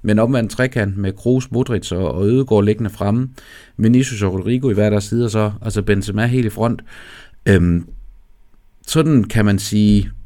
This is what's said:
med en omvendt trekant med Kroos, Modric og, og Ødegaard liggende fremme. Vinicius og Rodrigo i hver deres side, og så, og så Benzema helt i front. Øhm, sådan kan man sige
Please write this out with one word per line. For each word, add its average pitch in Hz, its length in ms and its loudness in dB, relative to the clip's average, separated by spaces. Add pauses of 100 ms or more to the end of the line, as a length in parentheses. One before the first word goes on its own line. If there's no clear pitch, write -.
med 107 100 -4
en 107 80 2
omvendt 117 320 0
trekant 107 460 -4
med 95 160 -4
Kroos, 127 380 -2
Modric 120 400 -4
og, 85 200 -2
og 92 160 -2
Ødegaard 113 360 2
liggende 104 260 0
fremme. 117 400 -2 (480)
Vinicius 120 440 2
og 95 120 0
Rodrigo 120 360 -2
i 104 40 0
hver 104 160 2
deres 104 140 0
side, 120 220 -2
og 107 60 -4
så, 107 200 0 (100)
og 110 100 -6
så 107 100 -2
Benzema 101 440 0
helt 123 200 0
i 107 40 -2
front. 113 320 -2 (640)
Øhm, 85 400 4 (1000)
sådan 156 360 2
kan 107 220 0
man 101 140 2
sige 104 500 2 (160)